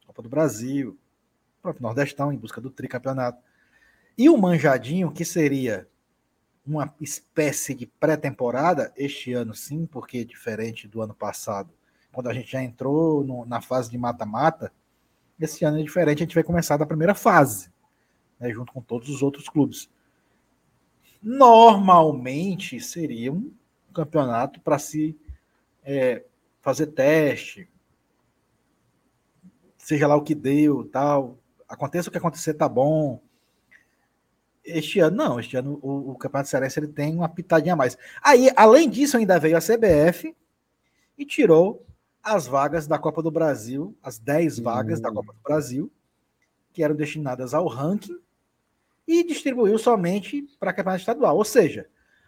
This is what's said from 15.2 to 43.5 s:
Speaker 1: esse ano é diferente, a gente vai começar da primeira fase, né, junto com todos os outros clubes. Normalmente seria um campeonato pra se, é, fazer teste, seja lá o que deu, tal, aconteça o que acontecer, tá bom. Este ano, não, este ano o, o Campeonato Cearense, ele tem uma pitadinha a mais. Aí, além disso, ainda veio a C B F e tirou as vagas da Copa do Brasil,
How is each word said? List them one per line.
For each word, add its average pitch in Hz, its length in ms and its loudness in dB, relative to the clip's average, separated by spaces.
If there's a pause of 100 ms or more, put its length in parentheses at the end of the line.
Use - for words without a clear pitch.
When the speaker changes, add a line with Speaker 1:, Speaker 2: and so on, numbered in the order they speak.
Speaker 1:
esse 156 240 -8
ano 151 160 0
é 156 40 -4
diferente, 151 340 0
a 170 80 -4
gente 160 100 -6
vai 165 80 2
começar 165 320 -2
da 151 100 0
primeira 165 300 0
fase, 143 560 2 (680)
né, 120 120 -8
junto 117 220 -12
com 127 80 -14
todos 120 280 -8
os 131 120 -10
outros 139 260 -4
clubes. - 420 -2 (1300)
Normalmente 190 1600 6
seria 127 520 -8
um 226 200 -6 (420)
campeonato 139 680 -2
pra 151 180 0
se, 156 400 -6 (640)
é, 131 400 -2 (380)
fazer 147 260 -2
teste, 147 840 0 (2000)
seja 151 300 0
lá 147 80 4
o 151 80 2
que 151 120 -4
deu, 139 480 2
tal, 135 540 -2 (300)
aconteça 170 420 -8
o - 20 -16
que 190 60 -6
acontecer, 160 360 -4
tá 151 140 0
bom. 156 540 0 (1400)
Este 160 360 -4
ano, 170 160 4
não, 175 240 -2
este - 160 -10
ano 143 260 -6
o, 139 300 -8
o 123 40 -14
Campeonato - 340 -6
Cearense, 135 300 -4
ele 151 100 -4
tem 147 260 -6
uma 170 140 -2
pitadinha 165 440 0
a 170 40 0
mais. 139 200 0 (240)
Aí, 262 340 8
além 240 340 10
disso, 269 260 0
ainda 190 240 4
veio 156 180 2
a 165 40 0
C 220 160 0
B 226 100 2
F 175 480 2 (840)
e 285 80 -10
tirou 196 600 4 (360)
as 202 240 -2
vagas 143 400 -2
da 147 140 -2
Copa 160 240 -4
do 160 80 -4
Brasil, 143 720 -4